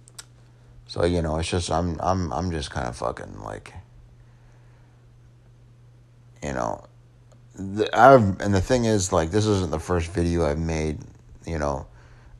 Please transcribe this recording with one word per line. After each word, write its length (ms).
so, 160
you 180
know, 160
it's 120
just, 200
I'm, 300
I'm, 320
I'm 200
just 220
kinda 200
fucking, 480
like, 320
you 120
know, 320
the, 420
I've, 420
and 140
the 80
thing 240
is, 260
like, 200
this 140
isn't 260
the 80
first 340
video 320
I've 140
made, 400
you 140
know, 280